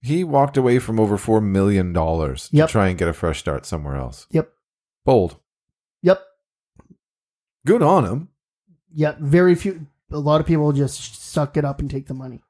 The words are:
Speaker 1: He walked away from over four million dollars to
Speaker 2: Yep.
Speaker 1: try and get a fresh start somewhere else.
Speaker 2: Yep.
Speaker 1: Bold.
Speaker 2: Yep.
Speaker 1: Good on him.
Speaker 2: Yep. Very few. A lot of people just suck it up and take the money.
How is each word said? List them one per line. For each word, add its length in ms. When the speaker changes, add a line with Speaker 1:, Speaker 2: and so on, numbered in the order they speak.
Speaker 1:
He 220
walked 320
away 220
from 220
over 160
four 240
million 520
dollars 580
to 60
Speaker 2:
Yep. 120
Speaker 1:
try 200
and 100
get 100
a 60
fresh 240
start 260
somewhere 320
else. 340
Speaker 2:
Yep. 220
Speaker 1:
Bold. 340
Speaker 2:
Yep. 200
Speaker 1:
Good 160
on 220
him. 240
Speaker 2:
Yep. 280
Very 340
few. 320
A 80
lot 220
of 60
people 260
just 500
suck 240
it 80
up 160
and 100
take 160
the 80
money. 360